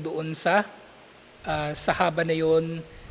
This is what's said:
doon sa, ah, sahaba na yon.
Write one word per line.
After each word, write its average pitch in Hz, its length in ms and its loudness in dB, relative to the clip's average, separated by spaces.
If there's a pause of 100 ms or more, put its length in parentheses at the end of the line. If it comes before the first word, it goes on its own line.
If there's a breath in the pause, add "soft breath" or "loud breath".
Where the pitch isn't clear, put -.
doon 160 320 -6
sa, 196 320 2 (800)
ah, 151 240 -4
sahaba 165 560 2
na 160 80 2
yon. 160 480 2 (260 loud breath)